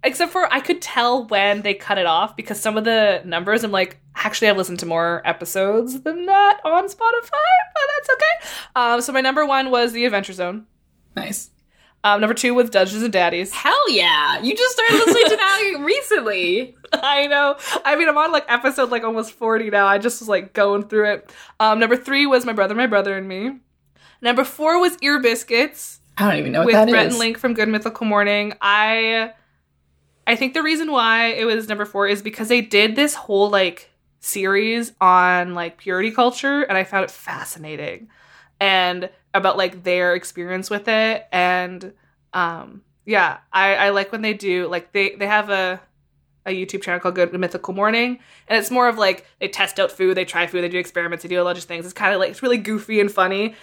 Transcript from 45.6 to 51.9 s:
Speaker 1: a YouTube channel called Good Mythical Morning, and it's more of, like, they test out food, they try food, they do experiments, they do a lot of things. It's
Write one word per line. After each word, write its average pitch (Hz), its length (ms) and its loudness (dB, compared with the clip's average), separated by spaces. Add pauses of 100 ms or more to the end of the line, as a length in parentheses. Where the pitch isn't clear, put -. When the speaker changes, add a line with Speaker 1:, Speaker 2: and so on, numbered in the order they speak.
Speaker 1:
a 196 60 -6
YouTube 190 300 -8
channel 180 180 -4
called 180 160 -2
Good 175 240 2
Mythical 180 360 -6
Morning, 233 420 0 (300)
and 226 100 2
it's 226 140 -2
more 247 180 4
of, 226 80 -2
like, 190 280 0 (140)
they 190 80 -4
test 196 320 -2
out 185 120 2
food, 185 260 0
they 180 80 -2
try 170 220 -2
food, 175 160 -4
they 175 60 -2
do 180 100 -4
experiments, 175 440 -6
they 175 60 -14
do 180 100 0
a 175 40 2
lot 180 140 -2
of 175 60 -16
things. 170 220 -12
It's 180 80 -16